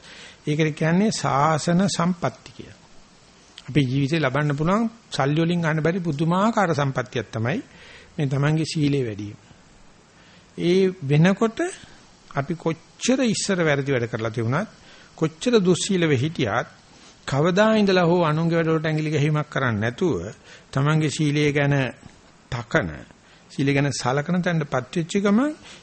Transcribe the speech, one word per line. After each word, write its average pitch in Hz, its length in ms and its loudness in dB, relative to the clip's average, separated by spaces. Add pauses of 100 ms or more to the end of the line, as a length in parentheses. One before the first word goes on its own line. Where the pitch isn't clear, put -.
(420)
ඒකට 151 320 0
කියන්නේ 175 380 2
සාසන 151 720 2
සම්පatti 165 680 -4
කියලා. - 260 -18 (800)
අපේ 139 260 0
ජීවිතේ 139 360 0
ලබන්න 143 360 0
පුළුවන් 190 320 0 (200)
සල්ලි 147 320 0
වලින් 170 220 0
ගන්න 156 200 0
බැරි 175 180 0
පුදුමාකාර 175 720 0
සම්පත්තියක් 131 580 -2
තමයි 127 300 -2 (520)
මේ 151 140 -2
Tamanගේ 143 400 0
සීලය 143 360 0
වැඩි 104 240 -6
වීම. 104 140 -14 (1160)
ඒ 175 240 2 (180)
වෙනකොට 175 580 2 (720)
අපි 143 260 -4
කොච්චර - 640 -2
ඉස්සර 208 380 0
වැරදි 139 320 2
වැඩ 117 160 0
කරලා 113 240 -4
තිබුණත් 120 420 -4 (380)
කොච්චර 160 460 -2
දුස්සීලව 175 560 2
හිටියත් 131 600 -2 (480)
කවදා 180 520 2
ඉඳලා 190 320 4
හෝ 175 180 4
අනුන්ගේ 160 340 0
වැඩ 160 140 0
වලට 160 140 0
ඇඟිලි 156 240 -2
ගැහිමක් 151 380 0
කරන්නේ 120 340 0
නැතුව 135 440 -2 (400)
Tamanගේ 151 440 2
සීලය 147 400 0
ගැන 143 260 2 (760)
තකන 120 380 -4 (600)
සීලය 139 220 0
ගැන 139 180 2
සලකන 147 520 -2
තැනටපත් 151 520 -4
වෙච්ච 170 220 -4
ගමන් 208 360 2 (300)